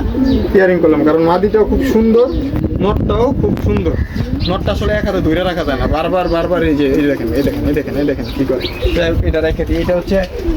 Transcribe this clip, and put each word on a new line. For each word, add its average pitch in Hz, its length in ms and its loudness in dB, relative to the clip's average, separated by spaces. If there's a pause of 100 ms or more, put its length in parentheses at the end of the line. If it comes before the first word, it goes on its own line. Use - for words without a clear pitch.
(520)
পেয়ারিং 185 260 4
করলাম, 156 260 4
কারণ 156 180 4
মাদিটাও 196 420 2
খুব 196 280 0
সুন্দর, 226 340 4 (540)
নটটাও 220 600 0
খুব 208 240 0
সুন্দর। 196 280 0 (560)
নটটা 190 240 -2
আসলে 202 200 -2
এক 208 120 -2
হাতে 190 160 -2
ধরে 160 240 0
রাখা 175 200 -2
যায় 139 140 -2
না, 127 80 -2
বারবার, 170 420 0
বারবার, 170 340 0
এই 160 140 2
যে, 143 100 2
এই 143 160 2
দেখেন, 117 300 -2
এই 135 100 0
দেখেন, 139 260 -2
এই 147 60 0
দেখেন, 135 220 -4
এই 147 100 0
দেখেন 151 180 -2
কী 135 200 -4
করে। - 500 -2
যাই 170 180 0
হোক, - 120 0
এটা 165 160 0
রেখে 160 240 0
দিই। 160 120 -2
এটা 165 200 0
হচ্ছে 190 260 0 (340)